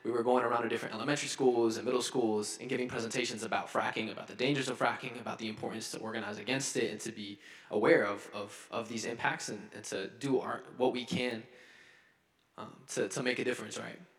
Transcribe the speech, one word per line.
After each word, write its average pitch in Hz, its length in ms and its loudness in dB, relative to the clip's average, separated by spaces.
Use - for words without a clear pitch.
We 113 80 0
were 120 120 2
going 123 200 6
around 120 200 2
to 113 60 0
different 113 240 -2
elementary 143 340 0
schools 117 500 6
and 113 80 -4
middle 123 160 4
schools 107 580 2
and 120 100 -8
giving 123 180 0
presentations 117 560 -2
about 113 240 -2
fracking, 120 440 0
about - 160 -10
the - 80 -10
dangers 131 320 2
of 127 100 -2
fracking, 123 420 0
about 113 200 -6
the 113 80 -4
importance 110 440 -6
to - 80 -6
organize 110 380 -4
against 127 400 -2
it 117 140 2
and 104 100 -8
to 107 100 -4
be 104 280 -10
aware 131 320 8
of, 104 300 -2
of, 104 380 -8
of 110 180 -4
these 117 160 -4
impacts 117 440 -2
and, 107 100 -8
and - 100 -12
to 98 220 -4
do 131 200 2
our, 117 220 -4
what 127 140 6
we 123 140 -4
can, 123 380 -2
um, - 180 -12
to, 113 160 2
to 127 140 -4
make 123 160 2
a 123 40 0
difference, 117 360 -2
right? - 200 -10